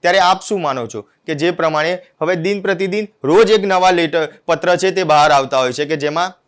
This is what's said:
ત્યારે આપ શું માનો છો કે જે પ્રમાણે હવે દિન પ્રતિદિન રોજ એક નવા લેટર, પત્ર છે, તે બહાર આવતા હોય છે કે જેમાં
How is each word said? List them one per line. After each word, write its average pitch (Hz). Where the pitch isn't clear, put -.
ત્યારે 180
આપ 185
શું 202
માનો 131
છો 110
કે -
જે 160
પ્રમાણે 165
હવે 165
દિન 190
પ્રતિદિન 196
રોજ 190
એક 214
નવા 185
લેટર, 165
પત્ર 175
છે, 185
તે 190
બહાર 151
આવતા 135
હોય 127
છે 147
કે 156
જેમાં 156